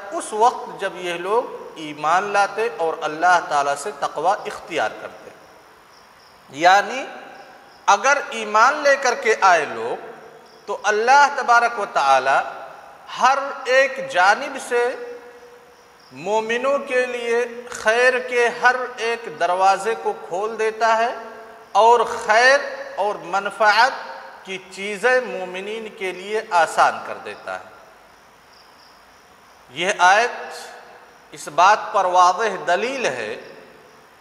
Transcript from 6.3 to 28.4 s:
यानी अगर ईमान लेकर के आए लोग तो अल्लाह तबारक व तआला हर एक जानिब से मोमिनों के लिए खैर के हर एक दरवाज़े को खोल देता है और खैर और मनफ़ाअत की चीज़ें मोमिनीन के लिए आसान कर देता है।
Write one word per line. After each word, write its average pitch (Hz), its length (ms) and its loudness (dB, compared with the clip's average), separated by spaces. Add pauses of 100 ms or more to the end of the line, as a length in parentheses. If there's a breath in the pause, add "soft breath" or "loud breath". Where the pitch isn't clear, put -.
यानी 202 540 2 (840)
अगर 247 340 2 (120)
ईमान 226 480 2
लेकर 269 380 2
के 220 140 2 (100)
आए 175 220 6
लोग 117 300 -6 (720)
तो 202 60 -6 (120)
अल्लाह 240 400 4 (100)
तबारक 240 420 2
व 202 60 -2 (100)
तआला 139 440 4 (720)
हर 262 280 2 (320)
एक 262 400 2
जानिब 220 500 2
से 240 220 -2 (1300)
मोमिनों 220 680 -2
के 254 260 -2
लिए 240 380 -2 (280)
खैर 247 460 2 (100)
के 240 180 2 (140)
हर 247 160 4 (260)
एक 226 360 -6
दरवाज़े 190 580 2
को 208 160 -4 (100)
खोल 214 340 -6
देता 220 380 0
है 233 180 0 (640)
और 226 300 6
खैर 247 520 4 (400)
और 190 280 -4
मनफ़ाअत 208 680 2 (520)
की 190 100 -10 (160)
चीज़ें 208 440 0 (120)
मोमिनीन 190 600 -10 (100)
के 185 140 -6
लिए 202 420 -8
आसान 160 400 2 (120)
कर 104 180 -10
देता 101 300 -12
है। - 140 -14 (2000)